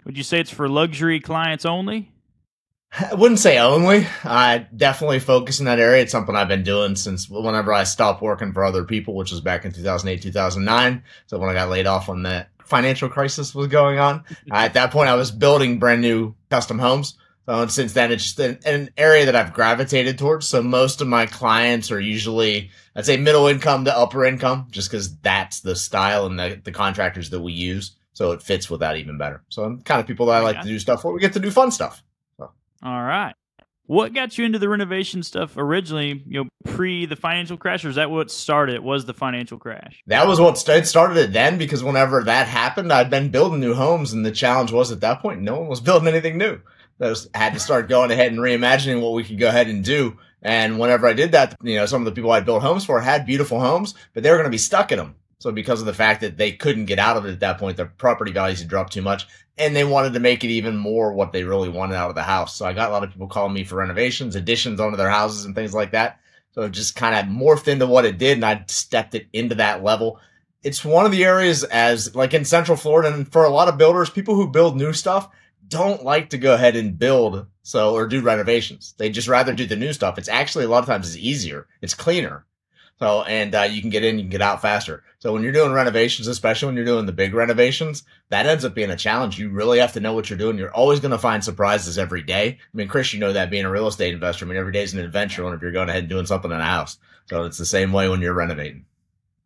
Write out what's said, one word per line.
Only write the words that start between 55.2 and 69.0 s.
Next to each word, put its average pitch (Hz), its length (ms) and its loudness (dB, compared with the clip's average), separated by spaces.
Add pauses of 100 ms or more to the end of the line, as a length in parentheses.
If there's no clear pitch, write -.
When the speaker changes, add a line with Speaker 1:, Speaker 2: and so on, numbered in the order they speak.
Speaker 2:
So 120 100 -6
because 110 300 -4
of 113 60 -8
the 98 80 -4
fact 107 260 2
that 95 160 -6
they 104 160 -2
couldn't 110 320 -2
get 98 160 -2
out 113 160 2
of 101 100 -4
it 95 60 -6
at 92 80 -12
that 92 180 -2
point, 95 180 -6
their 87 100 -6
property 113 440 -2
values 95 300 -2
had 85 80 -14
dropped 92 240 -4
too 95 100 -8
much, 98 240 -4 (320)
and 147 160 0
they 143 80 2
wanted 135 300 2
to 120 80 -4
make 123 240 2
it 117 60 -4
even 110 260 -2
more 107 360 0
what 98 200 -2
they 92 100 -4
really 95 280 -2
wanted 92 260 -4
out 87 140 -2
of 82 40 -10
the 80 80 -4
house. 92 320 -2
So 104 100 -10
I 92 80 -4
got 110 180 -2
a - 20 -2
lot 101 100 -2
of 95 80 -8
people 92 160 -14
calling 98 260 -4
me 98 120 -6
for 92 120 -12
renovations, 101 600 -4
additions 107 420 -4
onto 107 180 -2
their 95 140 0
houses 104 340 0
and 98 120 -12
things 107 180 -6
like 104 180 -2
that. 117 280 -2 (320)
So 113 100 -8
it 104 80 -4
just 101 240 -8
kinda 110 300 0
morphed 139 420 2
into 135 220 2
what 123 160 6
it 98 140 -2
did, 127 180 2
and 113 80 -2
I 104 240 0
stepped - 480 -4